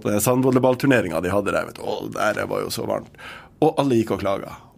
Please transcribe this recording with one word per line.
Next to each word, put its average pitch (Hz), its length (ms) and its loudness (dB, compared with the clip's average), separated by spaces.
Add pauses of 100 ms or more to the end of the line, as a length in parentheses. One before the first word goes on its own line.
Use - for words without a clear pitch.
på 110 80 -2
den 104 120 2
sandvolleyballturneringen 127 1000 2
de 90 80 -2
hadde 98 240 0
der, 85 160 0
vet - 80 -16
du. - 80 -14
Å, 101 140 -4 (140)
der 101 360 -2
var 101 160 -4
jo - 80 -8
så - 160 -6
varmt. 101 200 -4 (500)
Og 156 160 4
alle 143 220 2
gikk 110 160 0
og 98 80 -2
klaga. 98 320 -4 (240)